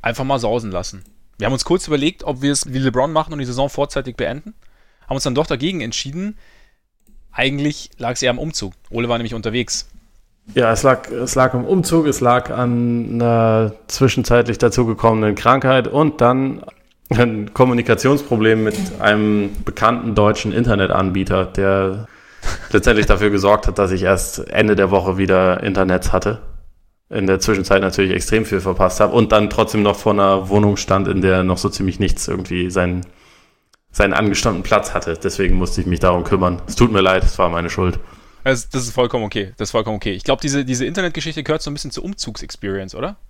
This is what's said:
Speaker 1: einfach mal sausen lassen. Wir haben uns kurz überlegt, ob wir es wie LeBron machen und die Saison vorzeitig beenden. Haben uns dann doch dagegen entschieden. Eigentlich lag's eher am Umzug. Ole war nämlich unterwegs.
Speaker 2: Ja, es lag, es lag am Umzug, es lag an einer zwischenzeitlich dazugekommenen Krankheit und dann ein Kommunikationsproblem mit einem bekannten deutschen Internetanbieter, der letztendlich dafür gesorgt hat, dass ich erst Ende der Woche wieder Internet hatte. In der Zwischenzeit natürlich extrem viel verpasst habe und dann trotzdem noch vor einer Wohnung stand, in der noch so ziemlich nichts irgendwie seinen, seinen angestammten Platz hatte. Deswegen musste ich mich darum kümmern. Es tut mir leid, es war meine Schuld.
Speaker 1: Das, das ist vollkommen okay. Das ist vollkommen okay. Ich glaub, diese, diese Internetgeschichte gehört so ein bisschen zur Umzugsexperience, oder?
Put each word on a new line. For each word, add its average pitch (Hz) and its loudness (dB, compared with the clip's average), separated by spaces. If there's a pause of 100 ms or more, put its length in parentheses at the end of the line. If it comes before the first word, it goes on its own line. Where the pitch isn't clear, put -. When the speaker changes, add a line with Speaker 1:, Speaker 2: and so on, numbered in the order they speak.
Speaker 1:
einfach 117 -4
mal 135 -2
sausen 113 -2
lassen. 90 -8 (360)
Wir 98 -4
haben 127 0
uns 131 -4
kurz 180 0
überlegt, 151 -2
ob 131 -6
wir 143 2
es 131 -4
wie 131 -4
LeBron 131 0
machen 156 -2
und 151 -8
die 135 -6
Saison 123 -2
vorzeitig 139 -6
beenden. 131 -6 (520)
Haben 131 -6
uns 131 -6
dann 131 -2
doch 151 0
dagegen 165 -4
entschieden. 107 -8 (960)
Eigentlich 143 -2
lag's 120 -4
eher 127 4
am 123 -2
Umzug. 123 -8 (160)
Ole 120 -4
war 117 0
nämlich 117 -6
unterwegs. 113 -6 (680)
Speaker 2:
Ja, 117 4
es 110 0
lag, 127 2
es 120 -6
lag 131 4
am 123 -2
Umzug, 165 2
es 139 0
lag 123 2
an 120 -2
einer 113 2 (140)
zwischenzeitlich 120 2
dazugekommenen 110 2
Krankheit 131 2
und 147 0
dann 131 2 (480)
ein 110 0
Kommunikationsproblem 120 2
mit 104 -4
einem 104 2 (140)
bekannten 117 0
deutschen 104 2
Internetanbieter, 95 0
der 98 -2 (640)
letztendlich 107 4
dafür 104 4
gesorgt 101 2
hat, 101 -2
dass 98 2
ich 92 -2
erst - 0
Ende 107 2
der 98 2
Woche 92 2
wieder 92 2
Internet 92 0
hatte. 104 0 (680)
In 98 -2
der 95 2
Zwischenzeit 98 2
natürlich 95 0
extrem 107 0
viel 101 -2
verpasst 92 0
habe 107 4
und 110 4
dann 107 4
trotzdem 110 0
noch 101 2
vor 107 0
einer 98 2
Wohnung 104 4
stand, 98 0
in 95 0
der 92 4
noch 92 2
so 95 -2
ziemlich 95 -4
nichts - 0
irgendwie 90 -4
seinen, 90 -2 (840)
seinen 98 2
angestammten 98 0
Platz - 0
hatte. 85 -4
Deswegen 92 0
musste 90 -2
ich 90 -4
mich 87 -2
darum 90 2
kümmern. 90 0
Es - -8
tut 117 4
mir 98 4
leid, 92 4
es - 4
war 90 4
meine 85 -2
Schuld. 90 -2 (460)
Speaker 1:
Das, 131 -2
das 131 -4
ist 117 -8
vollkommen 120 0
okay. 101 -6
Das 104 -6
ist - -10
vollkommen 107 -2
okay. 101 -6
Ich 92 -8
glaub, - -2
diese, 139 -2
diese 127 -2
Internetgeschichte 160 -6
gehört 156 -4
so 147 -10
ein 143 -8
bisschen 143 -10
zur - -10
Umzugsexperience, 98 -10
oder? 165 -8 (140)